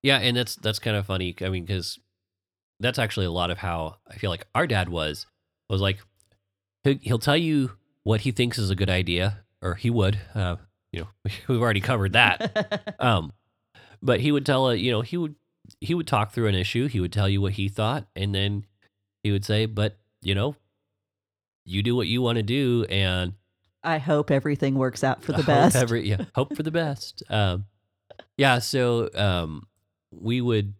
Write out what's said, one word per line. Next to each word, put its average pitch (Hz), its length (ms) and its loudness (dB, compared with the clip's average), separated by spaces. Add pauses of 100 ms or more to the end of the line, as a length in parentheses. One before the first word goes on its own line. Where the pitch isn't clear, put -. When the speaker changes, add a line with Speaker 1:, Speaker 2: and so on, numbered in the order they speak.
Speaker 1:
Yeah, 135 160 4
and 120 180 2
that's, 120 200 -2
that's 107 220 -2
kind 107 180 0
of 98 100 -2
funny. 92 340 -2
I 92 80 -4
mean, 92 180 -4
'cause 92 320 -4 (800)
that's 123 200 -2
actually 104 280 0
a 87 60 0
lot 87 180 0
of 95 80 -4
how 82 380 -6 (120)
I - 80 -20
feel 98 140 -4
like 85 240 -6
our 156 140 0
dad 95 200 0
was, 78 380 -4 (420)
was 98 120 0
like, 98 180 0 (880)
he, 139 180 2
he'll 120 160 0
tell 147 180 2
you 151 360 0 (320)
what 107 160 2
he 131 100 -2
thinks 120 280 0
is 98 120 0
a 95 60 2
good 92 140 0
idea, 92 500 0 (200)
or 87 140 -4
he 117 160 -2
would. 104 280 2 (160)
Uh, 92 220 -2 (360)
you 85 80 -8
know, 78 80 -10 (160)
<laughs> - 240 -8
we've 120 120 2
already 110 200 2
covered 98 320 0
that. 196 840 -2
Speaker 2:
<laughs> - 40 -10
Speaker 1:
Um, 85 320 0 (680)
but 120 180 2
he 143 100 0
would 143 160 0
tell, 131 220 2
uh, 123 40 2
you 120 200 0
know, 110 80 0
he 117 160 -6
would, 156 180 -4 (460)
he 160 140 -2
would 165 120 -2
talk 107 260 0
through 117 140 0
an 101 80 2
issue. 104 320 0
He 117 140 -2
would 87 120 -2
tell 101 160 2
you 98 120 2
what 98 140 0
he 98 140 -2
thought, 110 460 -2
and 101 200 -2
then 101 300 -2 (600)
he 104 80 0
would 98 120 0
say, 110 220 0
"But, 107 320 -2 (240)
you 95 120 0
know, 127 200 -2 (1080)
you 95 180 -2
do 120 140 2
what 113 120 0
you 120 140 0
wanna 120 220 2
do, 123 440 2
and" 92 460 0 (500)
Speaker 2:
"I 160 140 0
hope 147 320 2
everything 139 460 2
works 131 280 0
out 131 180 0
for 156 100 -4
the - 60 0
Speaker 1:
"I 156 40 2
hope 135 40 2
Speaker 2:
best." 147 300 6
Speaker 1:
every-," 117 320 2
yeah, 101 160 0 (100)
"hope 139 220 -2
for 156 60 -4
the 156 80 -2
best." 156 560 -4
Speaker 2:
<laughs> - 40 -10
Speaker 1:
Um, 98 360 0 (680)
yeah, 135 240 6
so, 120 540 0
um, 85 520 0 (440)
we 113 300 -2
would 107 400 2